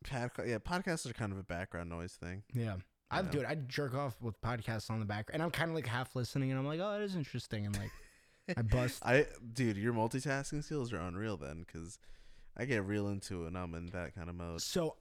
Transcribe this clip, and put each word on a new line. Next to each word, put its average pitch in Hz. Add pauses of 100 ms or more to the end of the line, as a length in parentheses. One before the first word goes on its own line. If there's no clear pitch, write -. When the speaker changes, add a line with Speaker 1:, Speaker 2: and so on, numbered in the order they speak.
Speaker 1:
Podca-, 120
yeah, 113
podcasts 175
are -
kind 107
of 95
a 95
background 87
noise 85
thing. 90
Speaker 2:
Yeah. 117 (340)
I, 160
Speaker 1:
Yeah. 190
Speaker 2:
dude, 139
I 143
jerk 135
off 135
with 113
podcasts 113
on 113
the 110
back, 104
and 156
I'm 170
kinda, 165
like, 156
half 123
listening, 131
and 131
I'm 135
like, 156
"Oh, 208
that 208
is 196
interesting," 117
and, 101
like, 101 (580)
Speaker 1:
<laughs> 180
Speaker 2:
I 120
bust. 123
Speaker 1:
I, 135 (260)
dude, 117
your 110
multitasking 135
skills 127
are 87
unreal 92
then, 76
'cause 82 (580)
I 113
get 117
real 101
into 98
it, 80
and 90
I'm 87
in 85
that 87
kind 85
of 87
mode. 85
Speaker 2:
So -